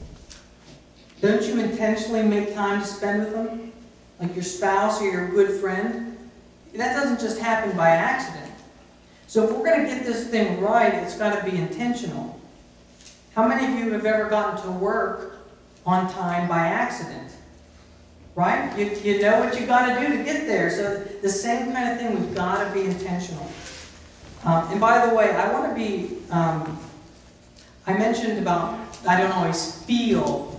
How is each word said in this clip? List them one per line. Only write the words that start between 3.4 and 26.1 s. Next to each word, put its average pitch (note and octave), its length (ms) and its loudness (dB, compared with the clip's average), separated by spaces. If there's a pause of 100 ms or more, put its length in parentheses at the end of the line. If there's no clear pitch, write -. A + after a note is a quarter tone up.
Like F3 140 -4
your F3+ 80 -4
spouse G#3 580 0
or G#3 80 -2
your F3+ 200 -2
good G3 320 2
friend? G3+ 580 -4 (560)
That B3 200 -2
doesn't C4 260 0
just A3 180 -4
happen A3 380 0
by E3 140 6
accident. - 600 0 (760)
So A3 160 2
if A3+ 120 2
we're - 80 -2
gonna E4 220 4
get B3 180 -4
this A#3 240 -4
thing G3 320 0
right, A3+ 340 4
it's - 220 -6
gotta G#3 320 0
be F#3 80 -2
intentional. - 840 -4 (960)
How A3 100 4
many B3 260 2
of A#3 60 0
you A3+ 140 0
have G#3+ 120 -2
ever G#3+ 240 2
gotten G#3+ 360 0
to F#3 80 -6
work - 720 -4 (400)
on F#3 260 2
time F3 360 -2
by E3+ 100 2
accident? - 720 -2 (1040)
Right? - 420 0
You, G3+ 100 0 (180)
you G3+ 180 2
know A3 220 6
what A#3+ 160 -2
you A3 40 -4
gotta B3 400 4
do D4 120 2
to - 80 -2
get D4+ 240 -2
there. F3+ 220 2
So G3 340 -2 (180)
the G3 60 2
same A#3+ 440 -2
kind B3 200 -2
of A#3 60 -4
thing, G#3+ 220 -2
we've F#3 140 -4
gotta G3 400 0
be F#3+ 120 0
intentional. F3+ 600 -4 (1000)
Um, E3 280 2
and G#3 80 0
by A#3 260 6
the A3+ 80 4
way, G#3+ 160 6
I - 220 2
wanna C4 200 -2
be, G#3 460 -4 (120)